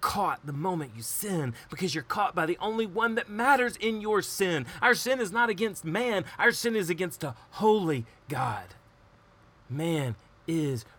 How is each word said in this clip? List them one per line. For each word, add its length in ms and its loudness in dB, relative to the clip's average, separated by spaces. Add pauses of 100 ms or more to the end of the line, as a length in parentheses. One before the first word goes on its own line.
caught 440 0
the 80 -6
moment 420 -2
you 60 -12
sin, 540 -2 (140)
because 260 -4
you're 80 -4
caught 320 -2
by 100 2
the 140 0
only 260 0
one 300 0
that 140 -2
matters 480 2
in 240 -2
your 200 2
sin. 440 0 (160)
Our 120 8
sin 280 0
is 100 -2
not 180 2
against 360 -4
man. 400 0 (120)
Our 140 6
sin 240 0
is 140 0
against 340 -4
a 120 -6 (160)
holy 540 2 (220)
God. 480 -4 (920)
Man 480 -2 (280)
is 380 0 (140)